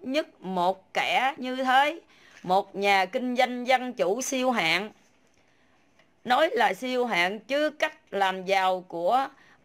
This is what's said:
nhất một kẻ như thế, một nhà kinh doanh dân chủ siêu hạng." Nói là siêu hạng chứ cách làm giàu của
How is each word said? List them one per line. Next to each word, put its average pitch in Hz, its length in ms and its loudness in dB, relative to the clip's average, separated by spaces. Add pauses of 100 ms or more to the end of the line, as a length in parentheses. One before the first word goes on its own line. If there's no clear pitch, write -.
nhất 277 400 -6
một 185 540 -2
kẻ 190 420 0
như 254 200 -8
thế, 269 440 2 (420)
một 185 340 0
nhà 196 300 2
kinh 247 300 -4
doanh 247 300 0
dân 254 260 0
chủ 233 300 0
siêu 254 280 -2
hạng." 190 400 0 (1300)
Nói 277 280 2
là 214 220 2
siêu 247 320 -4
hạng 196 340 0
chứ 294 300 -2
cách 302 280 -4 (120)
làm 190 340 0
giàu 185 440 2
của 214 400 0 (360)